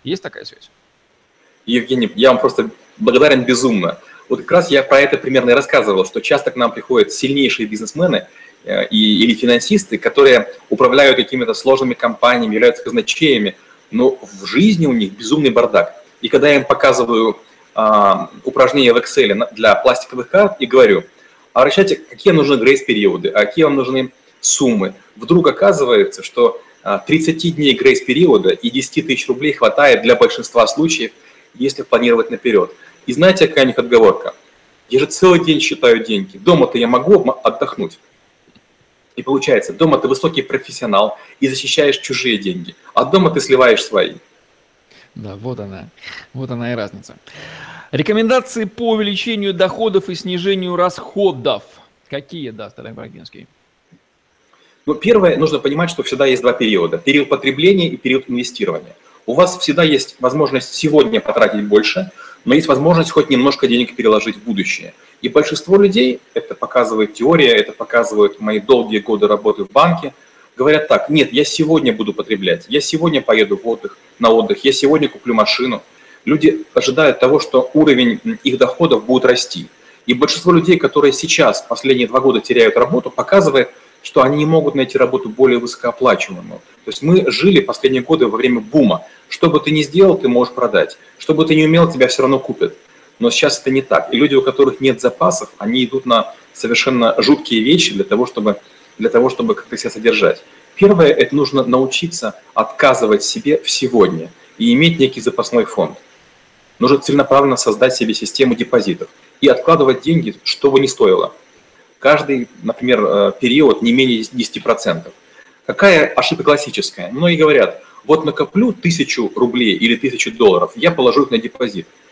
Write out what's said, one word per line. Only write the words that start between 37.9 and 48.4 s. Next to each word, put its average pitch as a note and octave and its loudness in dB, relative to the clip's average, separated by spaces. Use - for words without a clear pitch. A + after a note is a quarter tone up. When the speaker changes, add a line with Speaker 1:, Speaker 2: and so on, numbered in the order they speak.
Speaker 2:
И B2 -10
получается, C3+ -2
дома D#3 2
ты C3 -2
высокий - -2
профессионал A2 -2
и C3+ 0
защищаешь C#3 -2
чужие B2+ -4
деньги, F2+ -10
а A#2+ 0
дома F#3 2
ты D#3+ -4
сливаешь B2+ 2
свои. F2 -4
Speaker 1:
Да, G#2 -16
вот A2+ -10
она, F#2+ -16
вот B2+ -10
она A#2+ -8
и - -6
разница. G2+ -12
Рекомендации A3 -2